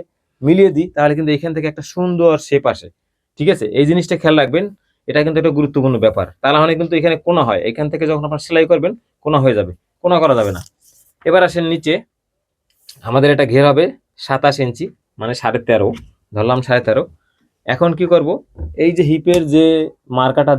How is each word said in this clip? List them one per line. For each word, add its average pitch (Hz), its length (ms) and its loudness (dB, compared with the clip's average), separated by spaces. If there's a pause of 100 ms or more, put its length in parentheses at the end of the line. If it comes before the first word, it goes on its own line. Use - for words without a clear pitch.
(420)
মিলিয়ে 180 340 4
দিই, 165 180 0
তাহলে 147 240 2
কিন্তু 156 140 -2
এইখান 156 220 -4
থেকে 156 180 -6
একটা 151 200 -16
সুন্দর 175 400 0 (160)
শেপ 139 240 0
আসে, 87 160 -16 (500)
ঠিক 147 160 -2
আছে? 110 120 -4 (120)
এই 147 80 4
জিনিসটা 170 360 0
খেয়াল 156 200 2
রাখবেন, 156 240 -2 (420)
এটা 147 160 0
কিন্তু 160 160 -2
একটা 156 160 0
গুরুত্বপূর্ণ 139 480 0
ব্যাপার। 101 220 0 (160)
তাহলে 143 200 2
মানে 165 180 2
কিন্তু 165 160 -4
এখানে 160 200 0 (100)
কোণা 170 220 2
হয়, 95 200 0
এখান 151 240 -4
থেকে 160 180 -6
যখন 151 180 -4
আপনার 147 180 -8
সেলাই 160 240 2
করবেন 165 220 2 (320)
কোণা 151 180 2
হয়ে 131 160 2
যাবে, 92 140 -2 (300)
কোণা 180 200 2
করা 143 160 4
যাবে 101 180 0
না। 85 40 -12 (680)
এবার 180 200 4
আসেন 165 240 -4
নিচে, 160 220 -2 (1120)
আমাদের 135 260 2
এটা 143 180 2
ঘের 135 180 4
হবে 147 140 4 (400)
সাতাশ 139 400 0
ইঞ্চি, 123 220 -6 (320)
মানে 113 220 -6
সাড়ে 120 280 -2
তেরো, 107 200 2 (440)
ধরলাম 120 340 -2
সাড়ে 123 200 0
তেরো। 139 160 0 (640)
এখন 170 320 0
কি 175 140 -2
করব, 151 160 4 (560)
এই 170 120 2
যে 175 140 4
হিপের 170 320 2 (120)
যে 160 100 6 (520)
মার্কাটা 135 420 2